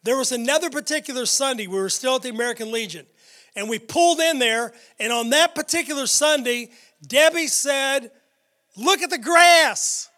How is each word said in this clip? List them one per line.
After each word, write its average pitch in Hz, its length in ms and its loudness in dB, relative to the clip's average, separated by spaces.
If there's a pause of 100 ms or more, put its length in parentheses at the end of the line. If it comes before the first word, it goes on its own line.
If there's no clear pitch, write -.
There 247 140 0
was 254 140 -2
another 277 380 0
particular 294 560 -4
Sunday, 254 400 -2
we 190 140 -4
were 190 100 -2
still 262 280 0
at 254 40 -4
the 254 80 -10
American 226 420 -6
Legion, 185 360 -8 (480)
and 202 120 -8
we 220 120 -4
pulled 330 400 2
in 320 180 0
there, 233 340 0 (280)
and 220 120 -4
on 233 200 -2
that 339 240 2
particular 302 500 -4
Sunday, 247 640 0 (380)
Debbie 320 400 2
said, 269 640 -2 (680)
"Look 302 240 2
at 349 80 -6
the 349 80 -4
grass." 330 1000 4